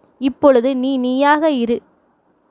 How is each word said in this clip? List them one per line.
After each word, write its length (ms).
இப்பொழுது 540
நீ 220
நீயாக 540
இரு. 260